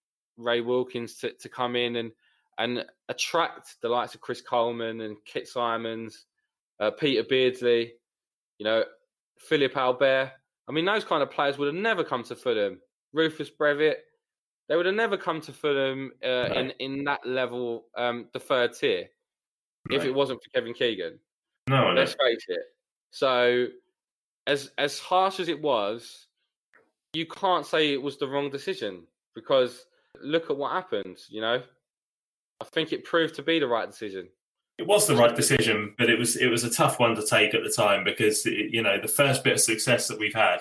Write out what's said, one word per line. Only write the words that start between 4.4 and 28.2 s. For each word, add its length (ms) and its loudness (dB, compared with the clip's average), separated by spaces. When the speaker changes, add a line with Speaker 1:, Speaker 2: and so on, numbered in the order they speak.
Speaker 1:
Coleman 640 -2
and 140 -10
Kit 200 -10
Symons, 800 -6
uh, 120 2
Peter 320 0
Beardsley, 680 2
you 80 -8
know, 200 2
Philip 380 0
Albert. 560 2
I 60 -12
mean, 140 0
those 180 0
kind 180 0
of 80 0
players 280 0
would 80 -2
have 80 -2
never 300 0
come 200 -4
to 100 -12
Fulham. 460 -2
Rufus 380 -2
Brevett, 460 2
they 80 0
would 100 2
have 80 0
never 220 0
come 260 -4
to 100 -16
Fulham, 600 -2
uh, 40 -4
Speaker 2:
No. 60 -2
Speaker 1:
in, 160 -2
in 240 -6
that 220 -4
level, 600 -4
um, 360 -4
the 80 -8
third 340 0
tier, 340 -2
if 120 0
Speaker 2:
No. 60 -2
Speaker 1:
it 60 -2
wasn't 280 -2
for 80 -20
Kevin 240 -2
Keegan. 440 -2
Speaker 2:
No, 80 2
I 180 4
know. 60 4
Speaker 1:
Let's 140 0
face 340 0
it. 140 -6
So, 540 2
as, 320 -2
as 200 -2
harsh 420 0
as 80 -4
it 120 -4
was, 640 -2
you 140 -4
can't 400 0
say 260 2
it 100 -2
was 160 -6
the 100 -2